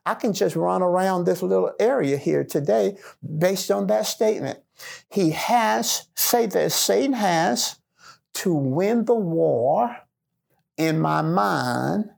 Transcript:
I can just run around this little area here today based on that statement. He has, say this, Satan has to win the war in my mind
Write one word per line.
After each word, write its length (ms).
I 100
can 180
just 240
run 240
around 420
this 180
little 380
area 380
here 260
today 540
based 340
on 160
that 200
statement. 520
He 220
has, 840
say 320
this, 280
Satan 380
has 640
to 180
win 520
the 100
war 800
in 240
my 220
mind 960